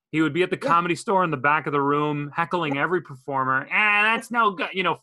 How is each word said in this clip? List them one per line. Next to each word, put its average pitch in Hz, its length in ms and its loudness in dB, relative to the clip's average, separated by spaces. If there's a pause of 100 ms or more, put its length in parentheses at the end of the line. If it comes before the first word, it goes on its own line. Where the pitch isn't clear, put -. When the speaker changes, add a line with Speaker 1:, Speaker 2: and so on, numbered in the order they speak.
(120)
Speaker 1:
he 156 100 2
would 156 120 0
be 175 100 2
at 180 80 0
the 185 100 -2
Speaker 2:
Yeah. 254 80 -2
Speaker 1:
comedy 170 260 2
store 190 280 0
in 170 80 -2
the 147 60 -2
back 147 300 0
of 147 60 -2
the 143 80 2
room, 147 540 0
heckling 165 400 -2
Speaker 2:
Yeah. 143 80 -2
Speaker 1:
every 170 180 0
performer. 135 680 -4
"Ah, 208 320 2
that's 226 260 0
no 226 220 2
good." 180 220 -6
You 185 100 -2
know, 165 200 0